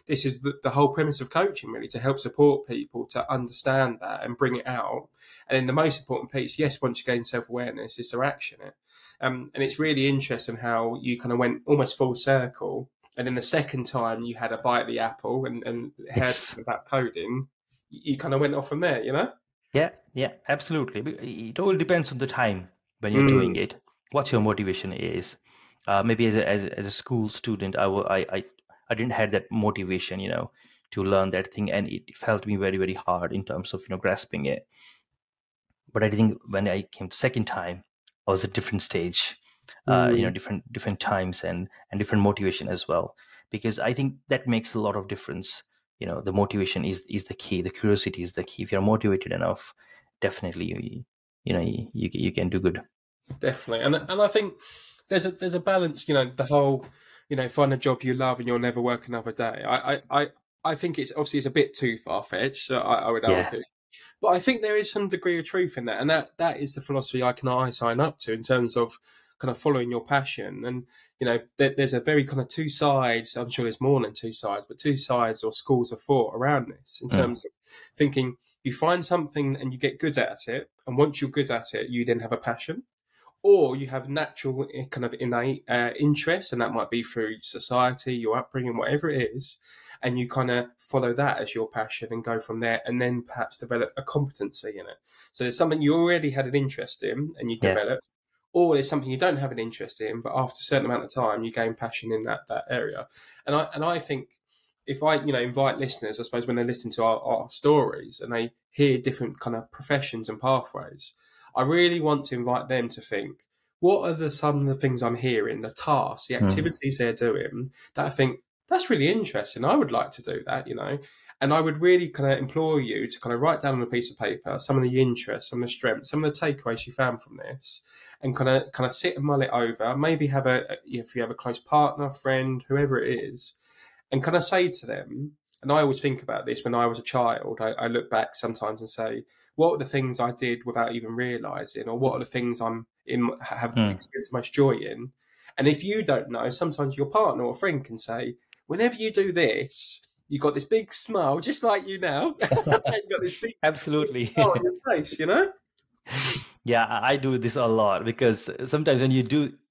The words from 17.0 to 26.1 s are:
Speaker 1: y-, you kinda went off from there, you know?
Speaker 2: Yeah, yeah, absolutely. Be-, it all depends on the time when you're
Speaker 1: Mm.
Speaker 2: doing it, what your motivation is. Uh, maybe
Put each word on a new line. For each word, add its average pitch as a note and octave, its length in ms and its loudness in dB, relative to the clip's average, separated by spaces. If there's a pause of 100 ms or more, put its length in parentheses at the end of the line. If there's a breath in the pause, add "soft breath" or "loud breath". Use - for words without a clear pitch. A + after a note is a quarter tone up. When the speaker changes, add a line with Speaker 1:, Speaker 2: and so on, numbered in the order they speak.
Speaker 1:
y-, - 120 -20
you C#3 140 0
kinda C#3 200 0
went C#3+ 160 4
off C#3 160 -4
from D3 120 -2
there, C#3+ 200 2
you A#2+ 100 -2
know? D#3 200 0 (420)
Speaker 2:
Yeah, D#3 160 4 (240)
yeah, C3 180 -2 (160)
absolutely. C#3+ 540 -2
Be-, A#2 480 -8
it C#3 100 -8
all F#3+ 160 4
depends E3 340 2
on C3+ 80 -8
the C3 100 -2
time G2+ 420 0 (320)
when G#2+ 100 0
you're C3+ 120 6
Speaker 1:
Mm. C#3 40 8
Speaker 2:
doing B2+ 300 6
it, - 180 -4 (360)
what C#3+ 200 0
your A#2 80 4
motivation G2 540 0
is. F2 420 -6 (500 soft breath)
Uh, G2+ 160 4
maybe A2+ 260 4